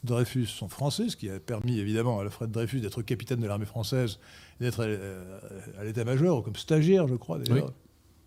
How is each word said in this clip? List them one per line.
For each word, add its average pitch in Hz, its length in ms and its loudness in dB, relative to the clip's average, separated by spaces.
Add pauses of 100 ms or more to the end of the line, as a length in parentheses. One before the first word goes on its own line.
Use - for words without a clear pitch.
Dreyfus 120 440 2
sont 101 220 -8
français, 147 400 -2
ce - 80 -4
qui 98 140 -6
a 95 80 -6
permis 117 400 0
évidemment 110 400 2
à 98 40 -2
Alfred 110 280 -4
Dreyfus 113 300 -2
d'être 107 220 -4
capitaine 117 360 -2
de 113 80 -2
l'armée 101 180 -2
française 117 540 -2 (420)
et 120 40 -2
d'être, 117 200 0
euh, 95 540 -6 (400)
à 104 60 -8
l'état-major, 123 540 2
ou 104 40 -2
comme 107 140 -6
stagiaire, 160 500 6
je 127 80 0
crois, - 240 -6
d'ailleurs. 131 340 4 (540)